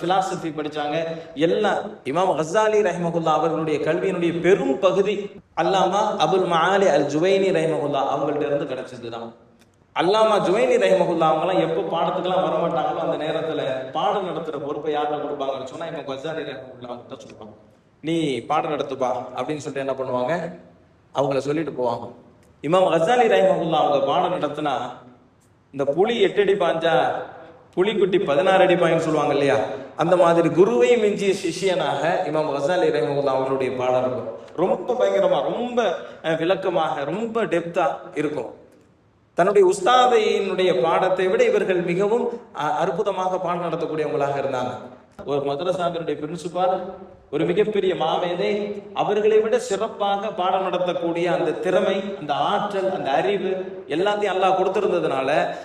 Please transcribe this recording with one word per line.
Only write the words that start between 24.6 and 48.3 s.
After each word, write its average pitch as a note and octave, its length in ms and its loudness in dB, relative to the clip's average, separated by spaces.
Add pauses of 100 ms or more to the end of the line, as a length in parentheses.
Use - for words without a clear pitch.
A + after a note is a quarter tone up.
இந்த C#3 200 -2
புலி G#3+ 300 2
எட்டு F#3+ 200 4
அடி F#3+ 120 4
பாஞ்சா D#3+ 580 2 (640)
புலிக்குட்டி F#3 500 2
பதினாறு F#3 380 4
அடி F#3 100 6
பாயுன்னு E3 240 4
சொல்லுவாங்க D3+ 360 0
இல்லையா, C#3 220 2 (400)
அந்த E3+ 200 2
மாதிரி E3+ 340 6
குருவை A3+ 480 4
மிஞ்சிய G3+ 360 2
சிஷ்யனாக E3+ 920 0
இமாம் D3+ 260 0
கசாலி E3+ 340 2
ரஹிமஹுல்லா C#3+ 380 0
அவர்களுடைய C3 520 0
பாடம் B2+ 240 2
இருக்கும். B2+ 340 -4 (200)
ரொம்ப - 380 0
பயங்கரமா, F#3+ 600 2
ரொம்ப, A#3 420 0 (280)
அஹ், D#3+ 140 0
விளக்கமாக, E3 680 0
ரொம்ப A3 400 -4
டெப்தா E3+ 440 0 (280)
இருக்கும். - 500 -6 (680)
தன்னுடைய F#3+ 400 6
உஸ்தாதையினுடைய G3+ 1080 4
பாடத்தை F#3 460 2
விட B3 160 4
இவர்கள் F#3+ 380 2
மிகவும், G3+ 480 0 (260)
அ-, D3+ 160 -2
அற்புதமாக F#3 680 -2
பாடம் F3 240 -4
நடத்தக்கூடியவங்களாக D3+ 760 -2
இருந்தாங்க. B2+ 340 -4 (540)
ஒரு C#3 140 -2
மதரசாவினுடைய E3 800 -4
பிரின்சிபால், F3 760 -4 (380)
ஒரு D#3 140 -2
மிகப்பெரிய F#3+ 500 0
மாமேதை, F3+ 880 -2 (100)